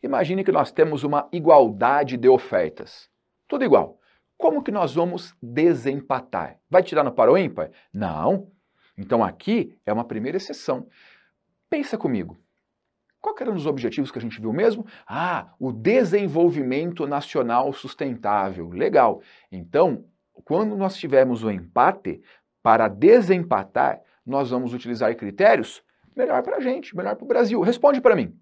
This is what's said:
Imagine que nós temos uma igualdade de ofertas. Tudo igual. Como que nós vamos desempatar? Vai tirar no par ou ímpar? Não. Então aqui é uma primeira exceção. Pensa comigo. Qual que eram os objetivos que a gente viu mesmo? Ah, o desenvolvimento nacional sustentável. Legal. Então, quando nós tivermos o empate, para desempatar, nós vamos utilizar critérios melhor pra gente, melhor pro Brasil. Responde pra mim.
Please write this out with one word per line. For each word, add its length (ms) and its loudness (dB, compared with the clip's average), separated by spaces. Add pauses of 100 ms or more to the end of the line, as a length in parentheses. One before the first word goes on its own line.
Imagine 420 -2
que 80 0
nós 200 0
temos 320 0
uma 280 -2
igualdade 840 4
de 100 4
ofertas. 840 0 (360)
Tudo 160 -4
igual. 360 2 (360)
Como 280 0
que 80 -6
nós 240 -2
vamos 440 -4
desempatar? 1300 -2
Vai 140 4
tirar 220 0
no 100 -2
par 160 4
ou 80 6
ímpar? 320 -4 (240)
Não. 580 -4 (480)
Então 240 0
aqui 640 -4
é 80 -2
uma 100 -2
primeira 340 -8
exceção. 520 -8 (800)
Pensa 300 -4
comigo. 360 -4 (840)
Qual 140 -6
que 80 -10
eram 100 -4
os 140 -4
objetivos 420 -4
que 80 -12
a 40 -8
gente 200 -12
viu 100 -6
mesmo? 360 0 (180)
Ah, 540 -6
o 120 -6
desenvolvimento 1300 0
nacional 680 -2
sustentável. 960 -4
Legal. 520 2 (300)
Então, 580 -2 (340)
quando 320 -4
nós 220 -4
tivermos 460 2
o 80 -2
empate, 720 -2 (400)
para 240 4
desempatar, 1120 2 (240)
nós 240 -4
vamos 240 -4
utilizar 420 -4
critérios 680 0 (320)
melhor 260 -2
pra 180 -6
gente, 360 -6
melhor 200 -6
pro 120 -18
Brasil. 340 0
Responde 400 2
pra 140 6
mim. 260 -4